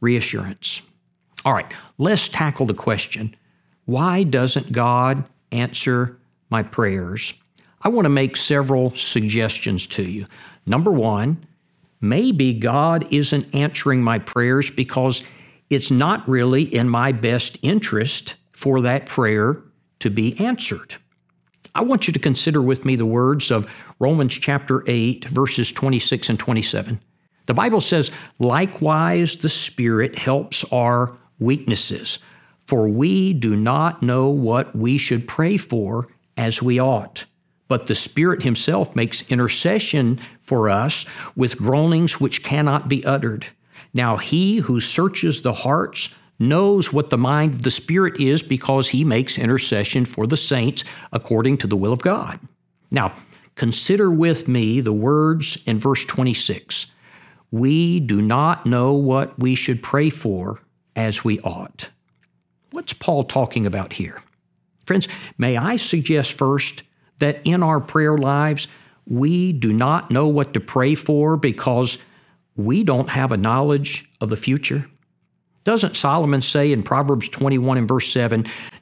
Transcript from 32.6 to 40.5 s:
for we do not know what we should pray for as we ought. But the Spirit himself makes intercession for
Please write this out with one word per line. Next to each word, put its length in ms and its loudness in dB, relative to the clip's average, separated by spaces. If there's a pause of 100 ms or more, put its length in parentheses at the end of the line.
for 220 2
we 460 2
do 220 0
not 460 0
know 280 2
what 460 0
we 220 0
should 300 -2
pray 300 0
for 500 -4 (280)
as 260 -2
we 180 2
ought. 460 -2 (420)
But 180 -2
the 100 -2
Spirit 460 0
himself 540 0
makes 340 -2
intercession 880 0 (220)
for 280 2